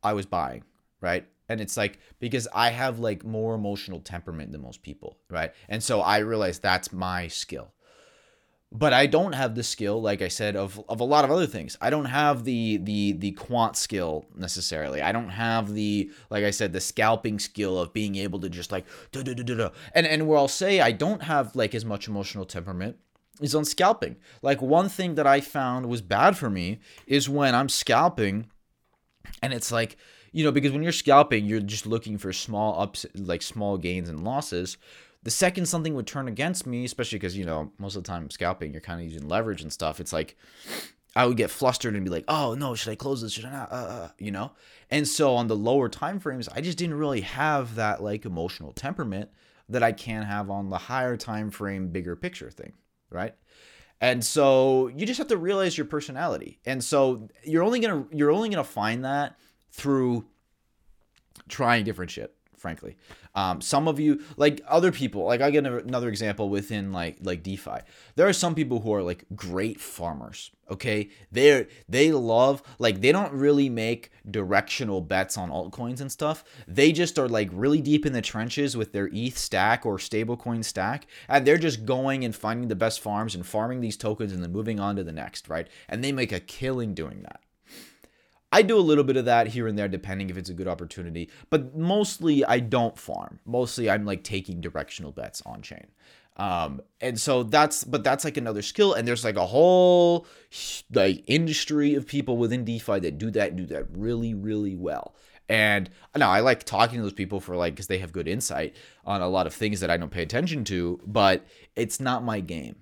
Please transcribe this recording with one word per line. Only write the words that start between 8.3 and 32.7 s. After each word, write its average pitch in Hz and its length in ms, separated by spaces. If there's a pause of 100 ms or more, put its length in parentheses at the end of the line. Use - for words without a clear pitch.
But 139 200
I 135 140
don't 160 260
have 131 220
the 120 80
skill, 110 400
like 101 200
I 92 60
said, 104 280
of, 98 320
of 110 120
a 120 40
lot 143 200
of 135 60
other 165 160
things. 92 340
I 120 100
don't 147 160
have 135 380
the, 113 340
the, 101 340
the 95 200
quant 113 440
skill 82 500 (100)
necessarily. 76 640
I 82 120
don't 113 160
have 110 440
the, 104 380 (200)
like 104 140
I 104 60
said, 101 220
the 92 80
scalping 110 580
skill 95 400
of 87 140
being 104 240
able 95 240
to 95 80
just, 87 240
like, 92 140 (260)
duh, 135 100
duh, 127 120
duh, 120 100
duh, 120 100
duh. 110 160 (220)
And, 165 140
and 156 200
where 156 120
I'll 139 100
say 190 320
I 123 100
don't 165 320
have, 147 320
like, 117 200
as 110 100
much 107 240
emotional 101 360
temperament 92 520 (440)
is 143 140
on 151 100
scalping. 180 520 (260)
Like, 139 180
one 156 280
thing 180 260
that 147 120
I 139 140
found 127 460
was 117 140
bad 107 360
for 127 140
me 95 300 (260)
is 135 220
when 139 260
I'm 135 140
scalping 113 840 (920)
and 131 100
it's 120 180
like, 117 260 (340)
you 160 140
know, 147 80
because 139 180
when 143 120
you're 170 100
scalping, 139 540
you're 107 140
just 104 260
looking 110 320
for 95 140
small 104 480